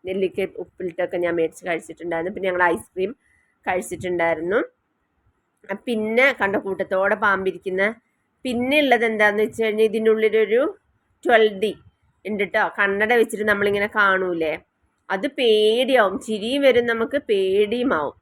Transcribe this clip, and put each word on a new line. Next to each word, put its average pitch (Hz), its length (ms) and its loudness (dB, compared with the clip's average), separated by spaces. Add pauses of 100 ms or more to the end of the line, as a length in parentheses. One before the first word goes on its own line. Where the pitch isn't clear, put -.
നെല്ലിക്ക 190 400 -2 (160)
ഉപ്പിലിട്ടൊക്കെ 175 600 -6
ഞാൻ 170 140 0
മേടിച്ച് 160 300 -2
കഴിച്ചിട്ടുണ്ടായിരുന്നു. 170 680 -6
പിന്നെ 190 140 -4
ഞങ്ങൾ 180 140 2 (100)
ഐസ്ക്രീം 190 380 -6 (560)
കഴിച്ചിട്ടുണ്ടായിരുന്നു. 175 880 -2 (1300)
പിന്നെ 226 380 2 (160)
കണ്ട 196 140 0 (100)
കൂട്ടത്തോടെ 196 580 -2
പാമ്പിരിക്കുന്ന, 190 640 0 (580)
പിന്നെ 254 400 0
ഉള്ളത് 240 280 2
എന്താന്ന് 208 340 2
വെച്ച് 220 200 -6
കഴിഞ്ഞാൽ 214 260 2
ഇതിൻ്റെ 220 240 2
ഉള്ളിലൊരു 220 440 2 (640)
ട്വൽവ് 214 380 4
ഡി 214 100 -2 (560)
ഉണ്ട് 202 240 -4
ട്ടോ. 214 140 0 (120)
കണ്ണട 202 340 0 (100)
വെച്ചിട്ട് 214 300 -2
നമ്മളിങ്ങനെ 202 460 0
കാണൂലേ, 185 540 0 (640)
അത് 196 120 -4 (140)
പേടിയാവും, 220 720 4 (140)
ചിരിയും 226 400 -2
വരും 240 240 4
നമുക്ക്, 226 260 -2 (120)
പേടിയുമാവും. 196 920 0